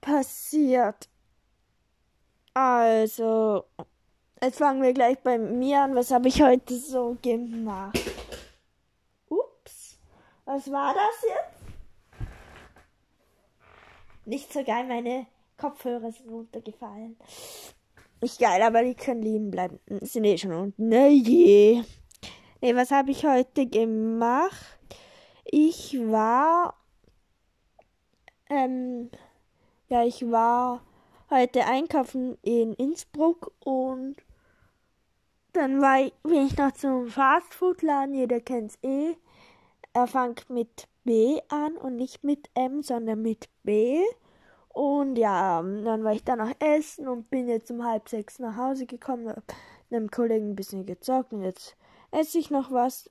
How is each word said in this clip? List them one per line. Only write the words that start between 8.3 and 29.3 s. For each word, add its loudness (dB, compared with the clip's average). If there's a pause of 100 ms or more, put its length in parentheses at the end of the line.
Ups. -8 (460)
Was -8
war -2
das -2
jetzt? -12 (2000)
Nicht -10
so -6
geil, -4
meine -6 (280)
Kopfhörer -8
sind -20
runtergefallen. -16 (1040)
Nicht -6
geil, 4
aber 4
die -2
können -6
liegen -4
bleiben. -6 (220)
Sind -4
eh 4
schon -6
unten. -4
Ne, 8
je. 8 (760)
Nee, 2
was 2
habe 2
ich -4
heute 2
gemacht? -2 (680)
Ich 0
war, 2 (1700)
ähm, -4 (800)